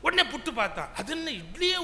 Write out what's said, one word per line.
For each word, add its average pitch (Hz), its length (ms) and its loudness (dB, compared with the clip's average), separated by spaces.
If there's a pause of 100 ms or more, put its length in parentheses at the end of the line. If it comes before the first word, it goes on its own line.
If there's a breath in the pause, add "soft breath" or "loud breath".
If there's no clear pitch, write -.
உடனே 339 300 4
புட்டு 285 240 -4
பார்த்தான். 196 420 0
"அது 214 160 -4
என்ன, 330 180 -4
இட்லியே 311 540 0